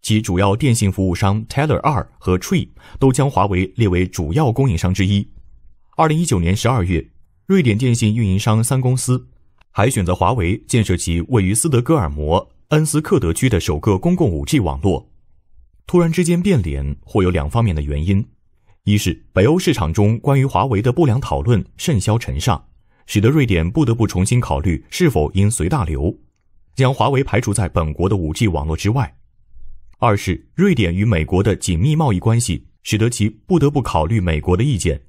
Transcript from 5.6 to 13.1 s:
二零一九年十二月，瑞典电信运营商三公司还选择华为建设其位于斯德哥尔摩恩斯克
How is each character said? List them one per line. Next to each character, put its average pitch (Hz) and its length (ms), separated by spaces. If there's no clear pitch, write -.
二 160 120
零 156 100
一 170 80
九 98 140
年 87 160
十 143 120
二 123 140
月， 87 260
瑞 190 160
典 110 160
电 123 160
信 110 220
运 113 120
营 95 80
商 110 280
三 131 160
公 127 160
司 127 320
还 107 180
选 110 160
择 90 120
华 92 160
为 98 340
建 117 160
设 92 140
其 85 320
位 107 160
于 92 100
斯 160 160
德 123 100
哥 156 140
尔 101 140
摩 76 420
恩 156 140
斯 151 160
克 156 200